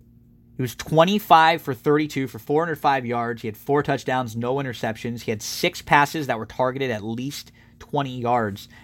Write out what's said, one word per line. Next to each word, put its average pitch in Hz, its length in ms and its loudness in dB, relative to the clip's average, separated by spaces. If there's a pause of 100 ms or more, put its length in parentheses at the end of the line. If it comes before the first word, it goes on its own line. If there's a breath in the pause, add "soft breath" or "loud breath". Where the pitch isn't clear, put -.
(560)
he 135 60 -2
was 120 140 -4
twenty-five 165 840 4
for 139 120 -4
thirty-two 147 540 0
for 117 100 -12
four 147 240 0
hundred 160 140 -4
five 139 280 0
yards. 117 380 -4
He 113 60 -4
had 104 80 -8
four 143 260 0
touchdowns, 127 540 -2
no 120 200 -2
interceptions. 120 640 -6
He 117 100 -4
had 104 100 -6
six - 400 -4
passes 147 460 2
that 117 100 -2
were 110 80 -8
targeted 127 440 -2
at 107 120 -4
least 120 480 -8 (280 soft breath)
twenty 131 420 -4
yards, 117 480 0 (160 loud breath)